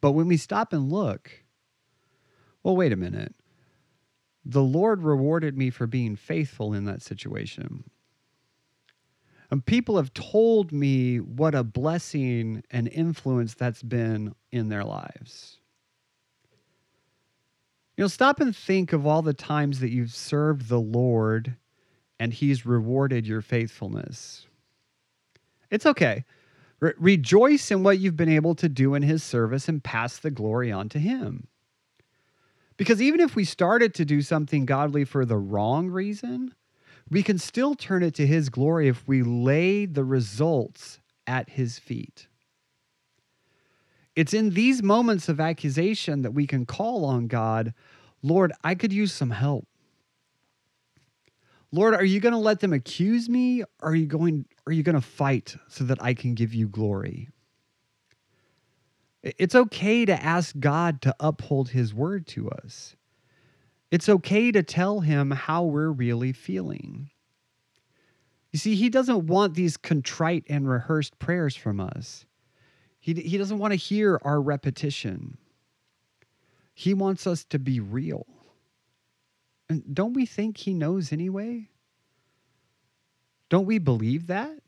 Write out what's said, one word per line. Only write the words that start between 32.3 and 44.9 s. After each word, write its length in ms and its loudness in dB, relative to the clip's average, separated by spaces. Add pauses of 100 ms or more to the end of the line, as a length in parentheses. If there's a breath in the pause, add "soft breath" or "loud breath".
Because 260 2
even 200 4
if 120 2
we 120 0
started 480 2
to 100 -2
do 180 2
something 440 0
godly 400 0
for 180 -2
the 140 0
wrong 520 -2
reason, 640 -6 (560 soft breath)
we 140 2
can 140 2
still 380 -2
turn 280 -2
it 120 0
to 120 2
his 220 2
glory 400 2
if 180 -2
we 160 4
lay 600 2
the 180 -2
results 960 -2 (260)
at 260 -6
his 280 -4
feet. 480 -12 (1900)
It's 160 2
in 160 2
these 340 2
moments 460 4